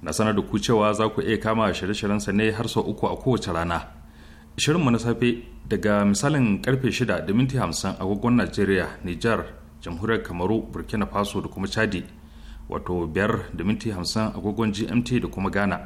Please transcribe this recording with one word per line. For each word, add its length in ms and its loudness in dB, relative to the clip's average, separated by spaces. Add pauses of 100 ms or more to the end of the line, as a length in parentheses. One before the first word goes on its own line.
na 80 -6
sanar 240 2
da 80 2
ku 160 -2
cewa 340 4
za 160 2
ku 120 -4
iya 180 2
kama 340 2
shirye-shiryensa 600 -2
ne 160 4
har 160 -2
sau 160 0
uku 240 -2
a 80 0
kowace 340 0
rana. 380 -2 (720)
Shirinmu 320 4
na 80 4
safe 480 0 (200)
daga 380 2
misalin 560 4
karfe 300 2
shida 340 0
da 80 0
minti 240 4
hamsin 400 -2
agogon 400 2
Najeriya, 680 0
Nijar, 400 0 (360)
Jamhuriyar 400 -2
Kamaru, 480 -2
Burkina 380 -4
Faso 340 -2
da 60 -6
kuma 180 -6
Chadi, 380 -2 (680)
wato 380 -4
biyar 480 0
da 80 -6
minti 260 0
hamsin 460 -2
agogon 380 0
G 120 -2
M 160 0
T 180 0
da 80 -4
kuma 220 -2
Ghana 360 2